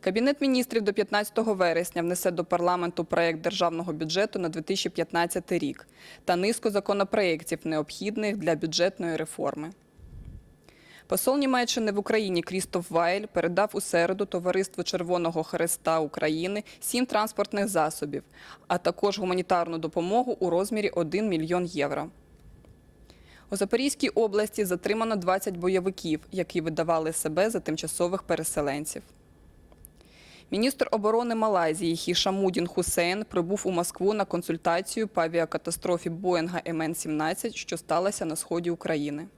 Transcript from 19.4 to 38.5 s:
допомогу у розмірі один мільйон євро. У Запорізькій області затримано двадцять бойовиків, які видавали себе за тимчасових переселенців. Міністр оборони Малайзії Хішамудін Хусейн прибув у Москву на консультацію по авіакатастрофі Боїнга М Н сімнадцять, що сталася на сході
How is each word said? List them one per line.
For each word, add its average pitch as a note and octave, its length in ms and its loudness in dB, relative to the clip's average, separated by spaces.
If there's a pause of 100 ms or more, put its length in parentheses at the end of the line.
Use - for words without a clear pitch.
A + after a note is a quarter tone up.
допомогу F#3 600 0
у F3+ 100 2
розмірі G3+ 400 2
один F3 380 0
мільйон F3 380 0
євро. D3 400 -2 (1400)
У G3 60 -4
Запорізькій B3+ 520 0
області G#3+ 560 2
затримано G#3 520 0
двадцять F#3 400 0
бойовиків, F3+ 640 0 (120)
які F#3 280 -2
видавали D#3+ 520 0
себе F3 380 0
за G3+ 100 -2
тимчасових E3+ 600 -2
переселенців. D#3 800 -2 (1500)
Міністр A#3+ 400 0
оборони A3 440 2
Малайзії E3+ 640 2
Хішамудін F#3 680 0
Хусейн F3+ 580 0
прибув F#3 400 -2
у F#3+ 60 0
Москву F3+ 440 0
на G#3 100 0
консультацію F3 840 -2
по - 120 0
авіакатастрофі E3+ 880 0
Боїнга F3 560 0
М D#3+ 160 -2
Н D#3+ 120 -2
сімнадцять, D#3+ 640 -2
що - 200 -6
сталася F3+ 480 0
на D#3+ 120 -4
сході E3+ 340 -2